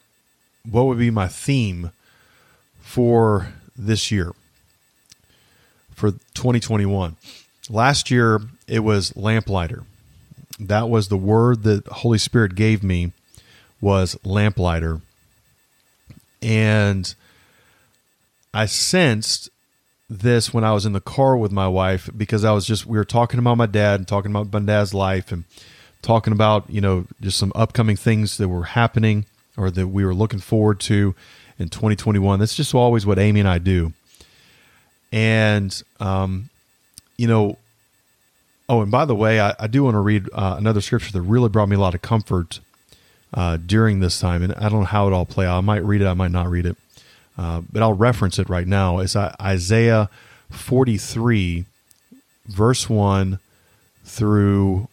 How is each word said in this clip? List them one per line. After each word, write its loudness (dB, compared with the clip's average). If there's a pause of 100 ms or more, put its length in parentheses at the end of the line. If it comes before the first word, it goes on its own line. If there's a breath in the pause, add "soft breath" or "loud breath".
(680)
what 2
would 0
be 2
my 0
theme -4 (920 soft breath)
for 2 (240 loud breath)
this -2
year, -2 (1600 soft breath)
for -2 (200)
twenty 0
twenty-one. -2 (540 loud breath)
Last 0
year, 2 (260)
it -2
was 0
lamplighter. -4 (760)
That -2
was 2
the 0
word 2
that 2
the -18
Holy 0
Spirit 0
gave 2
me, -2 (680 soft breath)
was 0
lamplighter. -2 (1400)
And 0 (1400 soft breath)
I 0
sensed 0 (600)
this 0
when 0
I 2
was 0
in -2
the -2
car 0
with -2
my 0
wife, -2
because -2
I 4
was 0
just, -4
we -4
were 0
talking 0
about 2
my 2
dad 0
and -10
talking -2
about -4
my -2
dad's 0
life -2
and -8 (560 loud breath)
talking 2
about, 2
you -4
know, 0 (160)
just -4
some -2
upcoming 0
things 0
that 0
were -4
happening 0 (300)
or -2
that -2
we -2
were 0
looking -2
forward 2
to 2 (440 loud breath)
in -6
twenty -2
twenty-one. 2
That's 0
just -4
always 4
what 2
Amy 4
and 4
I 2
do. 0 (1160 soft breath)
And, 0 (180)
um, -4 (680)
you 0
know, 2 (1120)
oh, 4
and -2
by 2
the 0
way, 2
I, 2
I -6
do 2
wanna 2
read, 2
uh, -2
another 0
scripture -4
that -4
really 2
brought 2
me 2
a 2
lot 2
of -6
comfort, -2 (720 soft breath)
uh, -2
during 2
this 0
time. 0
And -2
I -2
don't 0
know 0
how 0
it 2
all 0
play -2
out. 0
I 0
might 0
read 2
it, 2
I 0
might 0
not -2
read -2
it. -4 (600 soft breath)
Uh, -6 (100)
but -2
I'll 2
reference 0
it -2
right -4
now. 0
It's -4
I-, -2
Isaiah 2 (400 loud breath)
forty-three, 0 (840)
verse 0
one 0 (640 soft breath)
through, 2